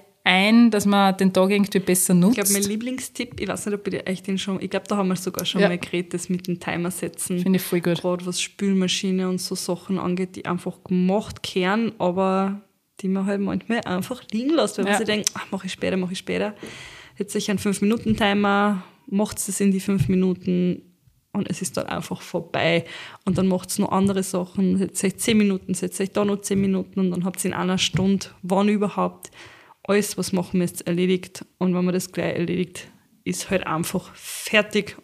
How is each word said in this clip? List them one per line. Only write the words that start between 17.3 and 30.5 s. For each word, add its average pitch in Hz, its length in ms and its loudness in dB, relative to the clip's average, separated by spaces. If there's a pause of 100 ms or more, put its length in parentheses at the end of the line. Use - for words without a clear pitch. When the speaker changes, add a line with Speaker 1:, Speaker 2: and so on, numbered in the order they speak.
Speaker 2:
euch 208 140 -2
einen 196 80 0
Fünf-Minuten-Timer, 202 1200 2 (240)
macht's - 400 -2
das 196 140 -4
in 196 120 4
die 190 80 2
fünf 196 280 0
Minuten 180 760 2 (500)
und - 180 -2
es - 100 -6
ist - 160 -6
dann - 100 -4
einfach - 360 -6
vorbei. 165 640 -2 (420)
Und 185 100 0
dann 190 100 2
macht's 185 320 -2
noch 196 140 0
andere 190 300 2
Sachen, 185 560 0
setzt - 260 -2
euch 190 140 0
zehn 226 180 2
Minuten, 190 380 2
setzt 180 260 -4
euch 185 120 -4
da 208 120 2
noch 202 160 0
zehn 196 200 -2
Minuten 190 380 0
und 190 120 2
dann 175 140 -2
habt's 190 200 -4
in 185 80 -2
einer 180 260 0
Stunde, 190 480 2 (160)
wann 196 260 2
überhaupt, 196 600 0 (520)
alles, 208 340 0
was 185 160 -4
machen 180 280 0